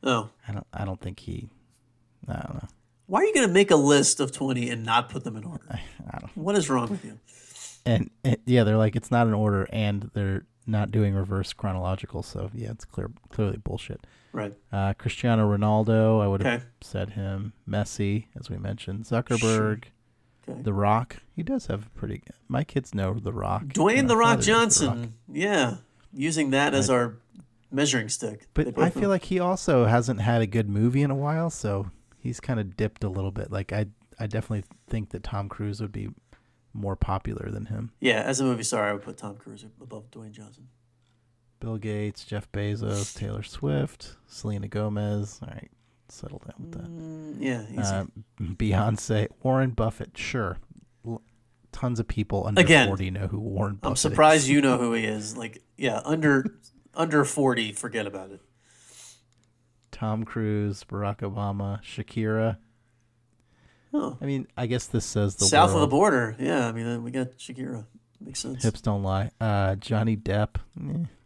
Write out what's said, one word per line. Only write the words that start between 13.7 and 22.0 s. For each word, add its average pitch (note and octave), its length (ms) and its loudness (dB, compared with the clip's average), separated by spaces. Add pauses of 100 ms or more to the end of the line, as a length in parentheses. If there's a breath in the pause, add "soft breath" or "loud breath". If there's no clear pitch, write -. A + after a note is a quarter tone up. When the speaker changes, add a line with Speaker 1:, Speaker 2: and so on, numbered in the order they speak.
Speaker 1:
Right. G#2 220 -6 (180)
Speaker 2:
Uh, G2 220 0
Cristiano A2+ 560 2
Ronaldo, A2 720 4
I G2+ 60 4
would G2 160 2
have A#2+ 180 0
Speaker 1:
Okay. B2 40 -14 (160)
Speaker 2:
said G2+ 300 -6
him. G2 420 -6 (140)
Messi, G#2 580 -2 (140)
as - 100 -14
we G2 80 -6
mentioned. G2+ 480 -6
Zuckerberg. A2+ 800 2
Speaker 1:
Sure. - 680 -20
Okay. A#2+ 80 -12
Speaker 2:
The G#2+ 120 0
Rock. G#2 440 2 (180)
He E3+ 60 -6
does B3 260 -4
have G#2 200 -6
a - 40 -20
pretty, - 300 -8 (260)